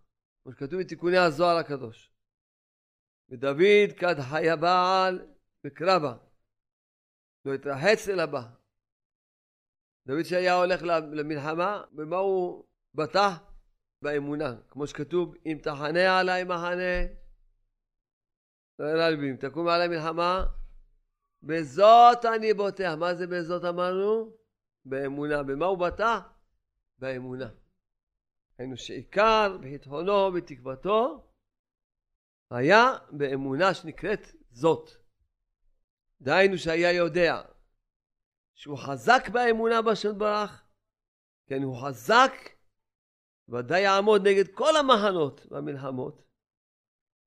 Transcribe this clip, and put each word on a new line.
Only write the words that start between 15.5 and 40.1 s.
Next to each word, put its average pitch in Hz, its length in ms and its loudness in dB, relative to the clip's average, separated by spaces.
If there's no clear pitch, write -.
תחנה 160 560 0
עלי 185 260 0
מחנה, 180 720 -4
לא 143 80 -8
ירא 165 220 0
לי, 143 220 -2
אם 127 60 -6
תקום 147 320 -6
עלי 175 200 2
מלחמה, 170 580 -2
"בזאת 202 840 8
אני 220 300 0
בוטח". 190 440 -2
מה 175 160 -2
זה 180 120 -6
"בזאת" 175 380 -4
אמרנו? 190 680 -2
באמונה. 139 580 -4
במה 139 240 -4
הוא 190 120 0
בטח? 190 420 -2
באמונה. 127 520 -10
היינו 127 180 -12
שעיקר 196 840 0
ביטחונו 143 520 -6
ובתקוותו 190 1160 -2
היה 190 420 4
באמונה 139 640 -2
שנקראת 175 520 -8
זאת. 147 400 0
דהיינו 180 380 2
שהיה 170 340 0
יודע 170 500 0
שהוא 143 240 -14
חזק 139 540 2
באמונה 226 500 2
בהשם 214 280 0